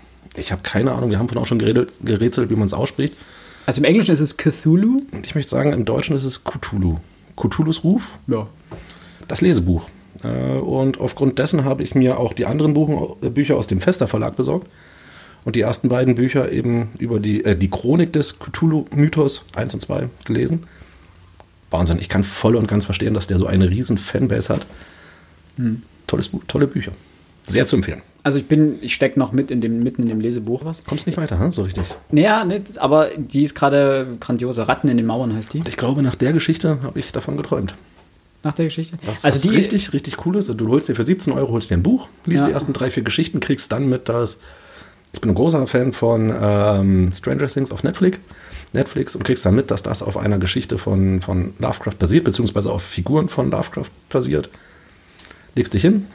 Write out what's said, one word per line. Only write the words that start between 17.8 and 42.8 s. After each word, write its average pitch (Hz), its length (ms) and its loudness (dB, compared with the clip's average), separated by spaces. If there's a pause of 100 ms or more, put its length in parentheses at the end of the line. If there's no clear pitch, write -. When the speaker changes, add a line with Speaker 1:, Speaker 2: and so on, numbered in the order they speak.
Speaker 1:
des - 260 -2
Cthulhu-Mythos 156 1080 0 (100)
eins 117 200 -4
und - 40 -6
zwei 135 300 -4 (140)
gelesen. 135 400 0 (1040)
Wahnsinn, 82 300 2
ich - 100 -8
kann 98 140 0
voll 113 320 0
und 110 120 2
ganz 104 180 0
verstehen, 107 280 -2
dass 104 140 -2
der 95 100 2
so 90 80 4
eine 92 240 4
riesen 110 300 0
Fanbase - 560 -2
hat. - 100 -4 (920)
Speaker 2:
Hm. 117 260 -2 (240)
Speaker 1:
Tolles - 220 -2
Buch, 185 180 -6
tolle 143 180 2
Bücher. 113 280 -4 (540)
Sehr 123 200 2
zu - 80 0
empfehlen. 87 260 -2 (220)
Speaker 2:
Also 139 160 0
ich 135 80 -6
bin, 151 340 4
ich 120 140 -4
steck 135 220 0
noch 131 160 0
mit 135 180 0
in 123 100 0
dem, 113 220 0
mitten 127 200 -2
in 117 60 2
dem 110 100 -2
Lesebuch. 120 460 -2
Was? 160 180 -8
Speaker 1:
Kommst - 220 -6
nicht 170 120 -4
weiter, 156 220 -2
hm? 135 120 2
So 117 100 -2
richtig? 90 320 -4 (160)
Speaker 2:
Naja, 214 340 4
ne, 196 180 -2
das, - 180 -14
aber 151 360 4
die 139 280 0
ist 143 100 -2
gerade 135 640 2
grandiose. 120 480 -2
Ratten 131 200 2
in 123 100 4
den 113 80 2
Mauern 113 300 -2
heißt 110 180 -8
die. 147 60 -4
Speaker 1:
Und 160 80 -4
ich 117 100 -8
glaube, 135 240 0
nach 131 140 0
der 131 180 2
Geschichte 160 480 0
habe 135 160 -8
ich 143 140 -8
davon 139 260 -6
geträumt. 143 380 -4 (680)
Speaker 2:
Nach 151 120 -4
der 165 120 -2
Geschichte? 160 400 -6
Speaker 1:
Was, - 180 -6
Speaker 2:
Also 147 120 4
Speaker 1:
was 139 80 2
Speaker 2:
die 185 120 4
Speaker 1:
richtig, 202 380 0
richtig - 320 -4
cool 180 120 0
ist, 202 120 -2
du 110 200 -2
holst 143 200 2
dir 120 60 0
für 113 100 0
siebzehn 156 280 0
Euro 131 200 0
holst 113 160 -2
dir 90 80 2
ein 87 60 2
Buch, 247 240 2 (180)
liest 165 180 2
Speaker 2:
Ja. 143 40 2
Speaker 1:
die - 80 2
ersten 139 180 -2
drei, 131 160 -2